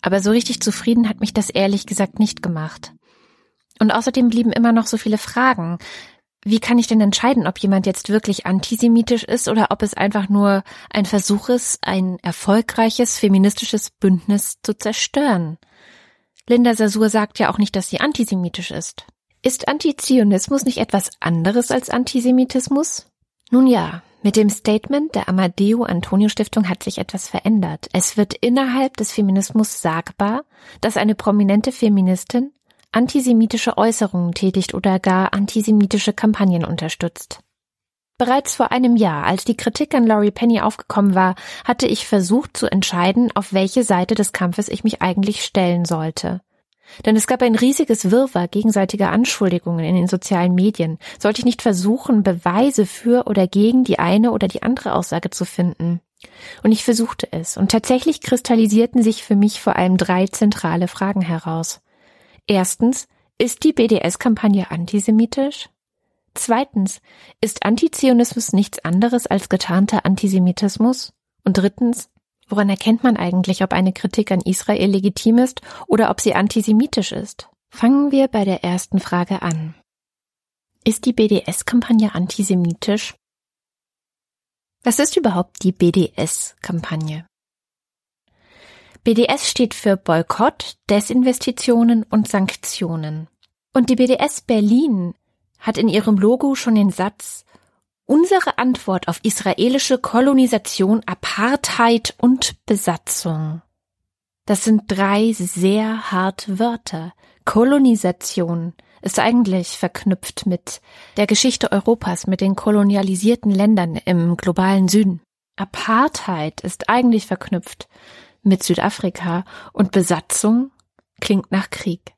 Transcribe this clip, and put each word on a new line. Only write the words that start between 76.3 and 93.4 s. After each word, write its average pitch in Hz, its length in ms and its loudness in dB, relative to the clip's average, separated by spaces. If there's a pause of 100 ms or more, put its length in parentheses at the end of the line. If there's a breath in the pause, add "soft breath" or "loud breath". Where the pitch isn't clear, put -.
antisemitisch 214 800 0
ist? - 360 -12 (220)
Fangen 277 420 2
wir 269 160 4
bei 208 160 -2
der 190 180 -2
ersten 180 380 -2
Frage 180 400 -4
an. 160 340 -6 (1080)
Ist - 220 0
die 240 80 0
B-D-S-Kampagne 214 1000 0
antisemitisch? 185 1000 -2 (1700)
Was 233 160 0
ist 294 180 2
überhaupt 202 460 -2
die 185 100 2
B-D-S-Kampagne? 160 1500 -2 (1800 soft breath)
B 233 100 2
D 226 140 4
S - 240 -2
steht 240 240 0
für 196 240 0
Boykott, - 800 -2 (100)
Desinvestitionen 233 1160 2
und 214 220 0
Sanktionen. 160 1000 -4 (460)